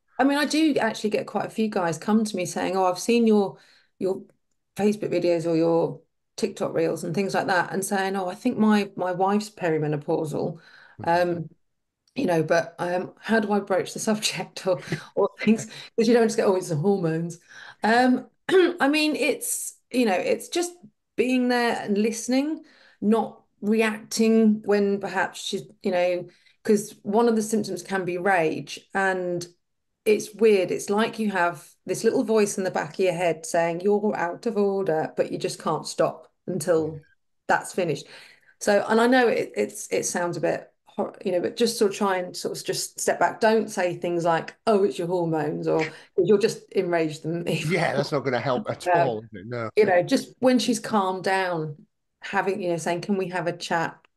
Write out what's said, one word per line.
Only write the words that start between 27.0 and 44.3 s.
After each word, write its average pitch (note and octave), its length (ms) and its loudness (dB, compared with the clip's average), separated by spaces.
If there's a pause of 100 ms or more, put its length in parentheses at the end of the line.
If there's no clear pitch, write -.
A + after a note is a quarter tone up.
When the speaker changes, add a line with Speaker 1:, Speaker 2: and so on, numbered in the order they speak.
Speaker 1:
one A3 260 2
of A3+ 80 2
the A3 60 2
symptoms G#3 400 -4
can F#3+ 240 -4
be F3+ 140 -2
rage, E3+ 600 0 (140)
and F3+ 540 -2 (560)
it's G#3+ 300 2
weird. G3 380 4
It's - 180 -4
like A3 300 0
you G#3+ 120 -2
have F3 380 -2 (160)
this F3+ 180 -4
little A3+ 200 2
voice G#3 340 2
in G3 60 -2
the F#3 80 -2
back F3+ 240 -4
of - 40 -4
your F#3 140 2
head E3 320 0
saying, E3+ 360 0
"You're G3+ 360 2
out F3 300 -6
of G#3+ 100 -2
order," G3 580 0
but - 160 -2
you - 60 -4
just F3 240 -6
can't D#3+ 260 -4
stop - 440 -2 (160)
until D#3+ 480 0
Speaker 2:
Yeah. D3 40 -14 (480)
Speaker 1:
that's - 260 -2
finished. D#3+ 340 -4 (520)
So, G3+ 300 2
and A3 100 4
I A#3 80 4
know B3 200 6
it, - 280 0
it's, - 360 -6
it - 140 -2
sounds F3 320 -4
a D#3 40 -8
bit - 300 -2 (520)
you - 80 -2
know, F3 100 0
but - 140 -4
just A3+ 220 0
sort G3+ 140 2
of - 60 -10
try G3 200 0
and F3+ 180 -6
sort F#3+ 220 -8
of - 60 -12
just - 360 -8
step - 200 0
back. E3+ 200 0
Don't A3 300 2
say F3+ 260 -2
things F3 300 -4
like, E3 300 0 (120)